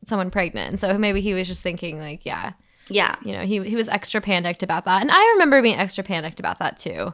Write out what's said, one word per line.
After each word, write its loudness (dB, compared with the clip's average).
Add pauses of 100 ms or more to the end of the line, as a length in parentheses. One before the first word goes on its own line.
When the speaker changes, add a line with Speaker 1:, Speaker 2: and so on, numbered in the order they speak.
Speaker 1:
someone -2
pregnant." -2
And -6
so 0
maybe 0
he -2
was -2
just -8
thinking, -6
like, -12
yeah. -8 (340)
Speaker 2:
Yeah. 0 (100)
Speaker 1:
You -6
know, -6
he, -2
he -4
was -2
extra -2
panicked -2
about -4
that. 2
And 2
I 8
remember 6
being 4
extra -4
panicked -6
about -6
that -4
too. -6